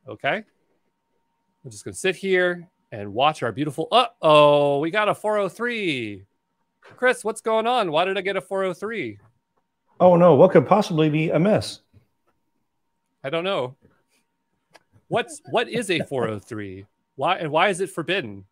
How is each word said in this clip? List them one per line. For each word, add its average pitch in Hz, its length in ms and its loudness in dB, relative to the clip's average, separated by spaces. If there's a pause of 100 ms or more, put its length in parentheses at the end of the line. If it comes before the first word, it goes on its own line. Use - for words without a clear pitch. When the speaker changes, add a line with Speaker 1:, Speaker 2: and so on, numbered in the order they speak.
Speaker 1:
Okay. 143 360 -6 (1200)
I'm 123 80 -18
just 104 140 -20
gonna 101 80 -12
sit 185 220 -4
here 180 520 -2 (240)
and 104 220 -10
watch 143 300 0
our 117 80 -4
beautiful, 151 400 -6
uh-oh, 147 880 4
we 165 100 -2
got 208 200 -2
a - 60 -2
four 208 220 -4
oh 196 120 -2
three. 151 760 -6 (580)
Chris, 247 420 -2
what's 220 180 -6
going 220 260 0
on? 233 240 0
Why 165 140 2
did 190 120 -4
I 196 40 -4
get 190 160 -4
a 185 40 -4
four 190 220 -6
oh 185 100 -4
three? 180 460 -10 (800)
Speaker 2:
Oh 180 160 6
no, 175 200 6
what 185 160 8
could 156 140 6
possibly 170 440 2
be 156 200 -2
amiss? 165 520 0 (1400)
Speaker 1:
I 135 60 -8
don't 165 140 -4
know. 147 320 -4 (1300)
What's, 233 400 -6
what 226 180 -2
is 220 240 -6
a 160 140 0
four 123 220 -4
oh 104 120 -6
three? 98 460 -14 (300)
Why, 160 220 -2
and 160 140 -6
why 175 180 2
is 180 120 -4
it 180 80 -6
forbidden? 143 640 -8